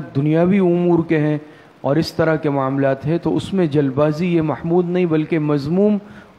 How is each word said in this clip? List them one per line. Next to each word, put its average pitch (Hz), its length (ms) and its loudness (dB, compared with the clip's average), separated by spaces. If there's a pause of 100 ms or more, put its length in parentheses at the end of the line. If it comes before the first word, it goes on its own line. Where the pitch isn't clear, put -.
(120)
दुनियावी 160 500 2
उमूर 175 480 2
के 165 80 2
हैं 151 220 0 (440)
और 139 160 0
इस 160 180 -4
तरह 160 200 2
के 156 140 -4
मामलात 135 540 -2
हैं, 165 140 0
तो 165 120 -2
उसमें 180 380 -2
जल्दबाजी 147 580 0
ये 170 160 2
महमूद 170 440 0
नहीं 180 200 0
बल्कि 156 320 0
मज़मूम 156 600 0 (400)